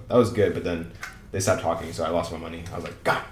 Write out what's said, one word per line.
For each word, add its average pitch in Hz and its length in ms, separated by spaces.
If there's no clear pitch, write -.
that - 80
was 113 140
good, 92 220
but 85 120
then 82 280
they 95 80
stopped 95 220
talking, 82 300
so 85 120
I 80 60
lost 85 200
my 82 80
money. 82 240
I 90 40
was 82 80
like, - 200
"God, - 280